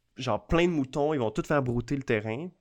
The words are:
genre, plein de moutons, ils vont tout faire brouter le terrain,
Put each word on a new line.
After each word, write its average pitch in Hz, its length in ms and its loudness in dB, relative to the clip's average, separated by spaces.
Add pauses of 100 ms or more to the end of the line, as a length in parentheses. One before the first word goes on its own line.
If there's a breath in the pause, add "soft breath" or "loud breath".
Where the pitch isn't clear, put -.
(180)
genre, 123 300 -2
plein 170 200 4
de 180 60 2
moutons, 147 400 0
ils 147 60 0
vont 110 120 0
tout 165 120 -4
faire 147 200 2
brouter 120 320 -2
le 135 80 -6
terrain, 113 460 -2 (120)